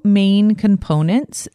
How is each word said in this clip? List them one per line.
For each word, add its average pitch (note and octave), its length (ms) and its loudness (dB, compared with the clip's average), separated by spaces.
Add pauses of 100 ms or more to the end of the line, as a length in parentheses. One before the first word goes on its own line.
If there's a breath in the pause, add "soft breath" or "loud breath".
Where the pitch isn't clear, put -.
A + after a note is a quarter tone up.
main G3+ 500 2
components G3 1000 -2